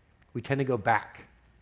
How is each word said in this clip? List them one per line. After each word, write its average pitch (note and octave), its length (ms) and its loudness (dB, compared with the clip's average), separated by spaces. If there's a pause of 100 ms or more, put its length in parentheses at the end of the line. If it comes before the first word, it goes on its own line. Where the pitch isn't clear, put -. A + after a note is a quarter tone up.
(320)
We A#2+ 80 -6
tend C3+ 200 -2
to C#3 40 2
go B2+ 140 0
back - 480 0 (360)